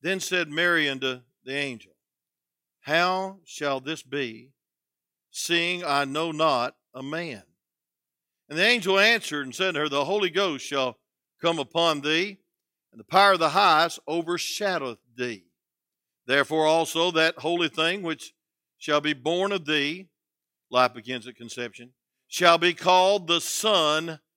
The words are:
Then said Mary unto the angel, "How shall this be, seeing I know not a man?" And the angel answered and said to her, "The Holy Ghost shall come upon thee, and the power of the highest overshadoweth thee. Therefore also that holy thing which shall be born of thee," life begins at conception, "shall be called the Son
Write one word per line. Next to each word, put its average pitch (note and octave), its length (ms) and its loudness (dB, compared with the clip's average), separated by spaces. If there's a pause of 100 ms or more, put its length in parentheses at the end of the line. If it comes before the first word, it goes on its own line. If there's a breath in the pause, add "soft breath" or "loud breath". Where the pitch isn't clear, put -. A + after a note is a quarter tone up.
Then F3+ 200 -4
said F3 300 -2
Mary E3 380 2
unto C3 340 -4 (220)
the C3 100 -8
angel, B2+ 420 -8 (840)
"How F#3 640 0
shall C#3 360 -4
this D3 220 -8
be, B2+ 500 -8 (760)
seeing E3+ 520 -2
I C#3+ 220 2
know D#3 260 -4
not D3 460 0 (160)
a C3 100 -14
man?" D3 440 -10 (1000)
And D3+ 100 -6
the F#3+ 80 4
angel G3 320 2
answered G3+ 480 2
and B2+ 80 -14
said F#3 180 -2
to D3 80 -4
her, D3+ 80 -2
"The C#3+ 160 0
Holy F#3+ 260 -2
Ghost E3 360 -2
shall C3 340 -4 (400)
come E3+ 180 0
upon D#3 440 0
thee, E3+ 360 -2 (540)
and A2+ 80 -20
the G#2+ 40 -18
power G3 280 6
of F3 80 2
the D#3+ 100 4
highest E3+ 560 4
overshadoweth E3 960 -4 (160)
thee. A#2 340 -6 (760)
Therefore C#3+ 400 2
also E3 440 2
that D#3+ 280 0
holy E3+ 300 -2
thing E3+ 340 -2
which D#3+ 320 -8 (440)
shall D3 220 0
be D3+ 140 -2
born E3+ 360 -2
of F#3 160 -4
thee," D3+ 420 -2 (600)
life B2 240 4
begins A#2+ 320 -12
at B2 80 -18
conception, A#2+ 600 -14 (340)
"shall E3+ 280 4
be E3+ 160 2
called F#3 540 2
the E3 140 0
Son D#3+ 800 0 (160)